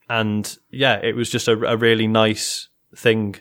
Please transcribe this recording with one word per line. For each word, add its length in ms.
and 480
yeah, 320
it 120
was 140
just 180
a, 60
a 100
really 300
nice 600
thing, 460